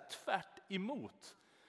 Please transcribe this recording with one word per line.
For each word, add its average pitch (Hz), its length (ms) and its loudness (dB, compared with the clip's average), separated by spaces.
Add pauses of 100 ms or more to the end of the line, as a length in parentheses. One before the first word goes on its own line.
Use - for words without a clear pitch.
tvärt - 580 0
emot. 202 680 -2 (320)